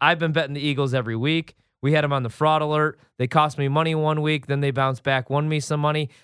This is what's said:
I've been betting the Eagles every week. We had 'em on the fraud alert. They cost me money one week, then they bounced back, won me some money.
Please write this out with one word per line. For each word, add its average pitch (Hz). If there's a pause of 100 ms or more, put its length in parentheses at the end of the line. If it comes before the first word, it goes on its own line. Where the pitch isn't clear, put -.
I've 160
been 160
betting 143
the 143
Eagles 139
every 117
week. 156 (260)
We 139
had 151
'em 143
on 135
the 117
fraud 156
alert. 151 (180)
They 127
cost 151
me 143
money 160
one 151
week, 151
then 139
they 143
bounced 135
back, 131
won 147
me 156
some 147
money. 151 (160)